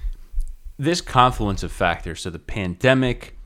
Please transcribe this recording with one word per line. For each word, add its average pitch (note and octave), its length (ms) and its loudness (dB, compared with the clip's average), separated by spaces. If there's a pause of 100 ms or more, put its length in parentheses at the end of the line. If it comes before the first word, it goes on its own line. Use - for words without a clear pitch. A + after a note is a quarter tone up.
(800)
This E3+ 220 0
confluence A#2 600 4
of E2+ 80 -6
factors, E2+ 520 -2
so F#2 80 -8
the E2 100 -10
pandemic B2 1040 0